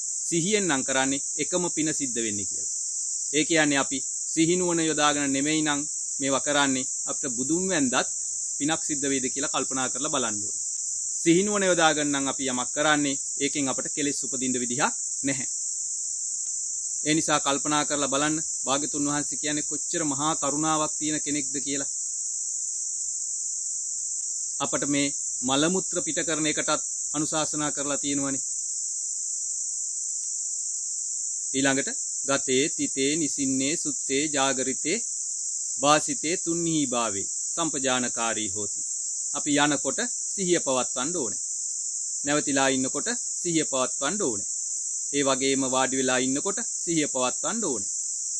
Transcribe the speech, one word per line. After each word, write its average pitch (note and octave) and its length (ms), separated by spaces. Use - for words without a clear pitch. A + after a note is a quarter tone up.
සිහියෙන් F#3+ 480
නම් C3+ 160
කරන්නේ C3+ 400
එකම F3+ 340
පින D#3 220
සිද්ධ C3 280
වෙන්නේ" G#2 260
කියලා. - 280
ඒ D3 160
කියන්නේ D3 340
අපි C3+ 200
සිහි E3 320
නුවණ F3 260
යොදාගෙන D3 500
නෙමෙයි D3 300
නම් D3 200
මේවා C3+ 240
කරන්නේ C3+ 500
අපිට C3+ 300
බුදුන් D#3 320
වැන්දත් D3 280
පිනක් D#3 300
සිද්ධ C#3+ 220
වෙයිද C3+ 220
කියලා C#3 260
කල්පනා C3 360
කරලා C#3+ 220
බලන්න A#2 260
ඕනේ. G#2 260
සිහි E3+ 280
නුවණ G#3 220
යොදාගෙන D#3 440
නම් C#3 180
අපි C3+ 180
යමක් B2+ 260
කරන්නේ D3 480
ඒකෙන් C#3+ 340
අපට B2+ 200
කෙලෙස් C#3+ 320
උපදින්න B2+ 340
විදිහක් B2 400
නැහැ. C3+ 280
ඒ D3 140
නිසා D#3 260
කල්පනා D3 460
කරලා C#3+ 240
බලන්න D3 280
භාග්‍යතුන් C#3+ 460
වහන්සේ C#3+ 340
කියන්නේ D3 240
කොච්චර D#3+ 400
මහා D3 320
කරුණාවක් D3+ 600
තියෙන D#3 260
කෙනෙක්ද C#3+ 360
කියලා. C#3 320
අපට C#3+ 280
මේ C#3+ 220
මල C3+ 280
මුත්‍ර F#3 340
පිට D#3 200
කරන D#3 260
එකටත් D3+ 380
අනුශාසනා D3+ 600
කරලා C#3 260
තියෙනවනේ. C#3 460
ඊළඟට C3+ 360
ගතේ C3+ 440
තිතේ C#3 440
නිසින්නේ C#3 600
සුත්තේ C#3 520
ජාගරිතේ C3+ 720
වාසිතේ D3+ 580
තුන්හි E3 380
භාවේ A2+ 420
සම්පජානකාරී B2 1000
හෝති. G2+ 320
අපි C#3+ 260
යනකොට C#3+ 440
සිහිය F3 360
පවත්වන්න C3 560
ඕනේ. A2+ 260
නැවතිලා C#3+ 480
ඉන්නකොට C3+ 400
සිහිය D#3+ 340
පවත්වන්න C#3 560
ඕනේ. A2 260
ඒ C#3+ 140
වගේම C3+ 440
වාඩි C3 300
වෙලා B2+ 220
ඉන්නකොට C#3+ 400
සිහිය D#3+ 360
පවත්වන්න C3 560
ඕනේ. A#2+ 280